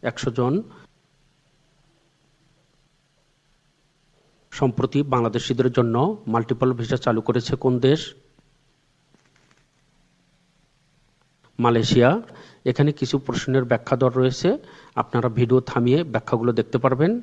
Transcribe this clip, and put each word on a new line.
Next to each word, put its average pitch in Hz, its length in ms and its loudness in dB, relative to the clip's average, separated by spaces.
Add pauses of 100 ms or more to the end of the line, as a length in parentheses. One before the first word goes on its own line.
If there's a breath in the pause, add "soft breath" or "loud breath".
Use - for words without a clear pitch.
একশো - 360 -4
জন। 127 160 0 (4000 loud breath)
সম্প্রতি 127 460 0 (140)
বাংলাদেশিদের 120 640 0
জন্য 117 200 2 (360)
মাল্টিপল 117 460 0
ভিসা 120 280 -4
চালু 113 220 2
করেছে 117 280 -2
কোন 127 180 0 (120)
দেশ? 151 140 4 (3500)
মালয়েশিয়া। 120 520 4 (600 loud breath)
এখানে 143 220 2
কিছু 139 240 -4 (100)
প্রশ্নের 131 440 -2
ব্যাখ্যা 123 260 0
দেওয়া 127 180 2
রয়েছে, 127 340 0 (540 loud breath)
আপনারা 123 260 -2 (100)
ভিডিও 123 220 4
থামিয়ে 123 400 0 (120)
ব্যাখ্যাগুলো 117 400 -2
দেখতে 113 260 -2
পারবেন। 135 340 2 (100)